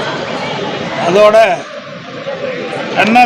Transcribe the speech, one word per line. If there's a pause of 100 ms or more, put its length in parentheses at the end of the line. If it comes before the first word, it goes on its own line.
(1080)
அதோட (1600)
அண்ணா